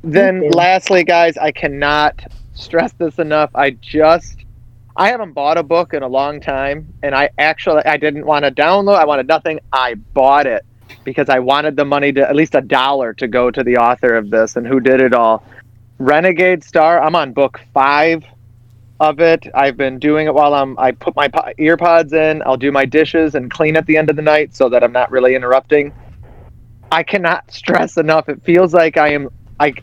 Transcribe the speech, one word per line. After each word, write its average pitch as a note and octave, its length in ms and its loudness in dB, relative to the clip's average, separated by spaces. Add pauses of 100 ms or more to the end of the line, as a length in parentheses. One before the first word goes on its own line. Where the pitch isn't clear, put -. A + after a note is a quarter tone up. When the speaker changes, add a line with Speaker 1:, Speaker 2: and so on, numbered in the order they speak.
Speaker 1:
then F#3 380 0
Speaker 2:
Thank D#3 140 0
you. E3+ 40 4
Speaker 1:
lastly, F3+ 460 2
guys, E3+ 320 2
I D#3 160 -4
cannot D3 680 -2 (340)
stress - 400 -4
this E3 240 -6
enough. D3+ 360 -2
I C#3 160 0
just, D#3 680 0 (580)
I F#3+ 140 0
haven't A3 240 -6
bought D3 240 -2
a E3+ 80 -2
book E3 300 -2
in C#3+ 100 -6
a B2+ 40 -8
long C#3+ 320 -4
time, C#3+ 520 -8 (100)
and C#3+ 120 -2
I C#3 240 0
actually, D3+ 480 0
I D3+ 100 0
didn't D3+ 300 -6
wanna C#3+ 260 0
download, G3 460 2
I D#3+ 60 4
wanted C#3 220 0
nothing. D#3 320 -2 (140)
I B2+ 220 -2
bought C#3 520 2
it A2+ 180 -4 (380)
because C3+ 260 -4
I C3 120 2
wanted C#3+ 360 -2
the D3 100 -2
money C#3+ 260 0
to, C3+ 160 2
at C#3 80 0
least D#3+ 180 0
a C#3 60 4
dollar, C3 540 -2
to C3 120 -8
go B2 240 0
to B2 140 -6
the B2 140 0
author A#2+ 360 2
of G#2+ 160 -4
this A2+ 260 0
and A#2 100 -6
who C3 120 0
did C3 220 4
it B2+ 140 2
all. A2+ 280 2 (560)
Renegade E3 680 0
Star, E3 360 2
I'm D#3 140 0
on C#3+ 180 -2
book C3+ 280 -2 (120)
five D3+ 520 0 (720)
of D3+ 220 0
it. E3 340 2
I've C#3 220 0
been C3 240 -4
doing D3+ 260 0
it D3+ 80 -2
while D3 180 4
I'm, C3+ 260 -2
I C3 120 2
put - 260 -8
my C#3+ 120 0
po-, - 320 -4
earpods E3 520 2
in, D#3 320 0
I'll C3 120 0
do C#3 160 -2
my C3+ 120 0
dishes D3+ 520 0
and B2 140 -6
clean D#3 260 -2
at D#3+ 100 0
the D#3 100 2
end D#3 140 2
of C#3+ 60 -2
the D#3 60 -8
night D3+ 320 0
so C3 140 0
that A#2+ 140 2
I'm A#2+ 100 2
not B2 200 0
really B2+ 240 2
interrupting. C3+ 560 0 (1000)
I E3 140 0
cannot F3 480 -4
stress E3+ 440 -2
enough. D#3 320 0
It C#3 140 -10
feels E3+ 320 2
like E3 220 2
I D3+ 160 2
am C#3+ 160 -6 (340)
I, C#3+ 200 0